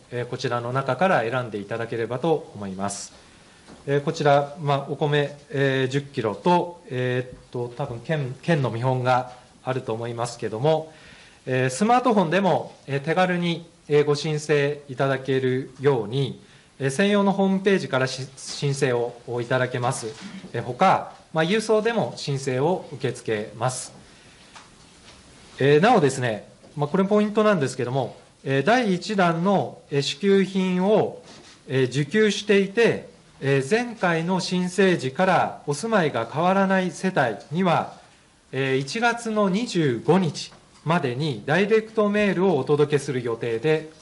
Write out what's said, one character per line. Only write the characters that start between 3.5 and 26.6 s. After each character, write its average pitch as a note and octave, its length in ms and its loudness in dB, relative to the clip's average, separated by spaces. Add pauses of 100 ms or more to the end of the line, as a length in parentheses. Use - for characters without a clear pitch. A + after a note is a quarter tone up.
え C#3+ 120 0
ー、 C#3+ 40 0
こ D#3 100 -4
ち D3+ 120 -4
ら、 C#3+ 360 4
ま C#3+ 140 -2
あ、 C#3 160 -4
お D3 60 -6
米、 D3 420 0 (140)
え C3+ 340 0
ー、 - 20 -2
十 C#3 140 -2
キ C3 220 -6
ロ G#2+ 100 0
と、 F3 560 0
え B2+ 420 -4
ー - 40 -18
っ - 40 -20 (120)
と、 A#2+ 260 -6
多 D3 80 -4
分 A#2+ 140 -10
県、 C#3 420 -4
県 D#3+ 220 2
の A#2 80 0
見 A2+ 100 -4
本 B2+ 220 0
が B2+ 280 2 (320)
あ B2+ 80 -4
る B2+ 100 -2
と A#2 120 -4
思 A#2 140 -6
い A#2+ 80 -8
ま A#2 100 -4
す - 140 -10
け A2 100 -4
ど G#2+ 100 -6
も、 D#3 320 0 (540)
え C3 220 0
ー、 - 20 2
ス G3+ 160 0
マ A#3+ 120 6
ー B3+ 40 2
ト B3 140 2
フ G3+ 60 4
ォ F3 40 2
ン D#3 60 -4
で F#3 100 2
も、 D3+ 320 0 (140)
え C#3 100 -4
ー、 - 40 0
手 D#3 120 -4
軽 F3+ 240 2
に、 E3+ 320 -4 (180)
え D3 140 4
ー、 C#3+ 40 4
ご D3 100 2
申 D3+ 240 -4
請 C#3+ 500 0
い C3 60 -10
た C#3 120 0
だ C3+ 120 0
け C3 200 0
る B2+ 400 -2
よ C3 260 2
う - 20 -10
に、 A#2+ 340 -4 (380)
え C3+ 80 -2
ー、 - 20 2
専 G3 220 2
用 G3+ 120 2
の G3 80 2
ホ G3 140 2
ー G3 40 2
ム F#3+ 100 2
ペ G3 160 2
ー - 20 2
ジ C#3+ 100 -2
か C3 120 0
ら C3 80 0
し、 C3 280 -8
申 - 380 -6
請 C3+ 200 0
を A#2+ 460 -4
い A#2 60 -4
た C3 140 0
だ B2+ 80 0
け B2+ 100 -6
ま B2 160 -2
す。 A#2+ 140 -8 (440)
え A#2 100 -6
ー、 - 20 -8
ほ B2+ 100 -8
か、 E3+ 400 2 (200)
ま D#3+ 80 0
あ、 - 20 4
郵 G#3 180 0
送 A3 200 2
で A3+ 120 -2
も E3+ 220 -2
申 C#3 240 -6
請 B2+ 200 -2
を E3 340 -2
受 B2 160 -4
け A#2 40 -6
付 G#2+ 380 -6
け - 60 -18
ま A#2 120 -2
す。 - 240 -10 (1700)
え C#3+ 180 6
ー、 - 40 8
な A#3 140 6
お F#3 60 6
で C#3+ 80 4
す C3 100 -4
ね、 A#2 280 -4 (280)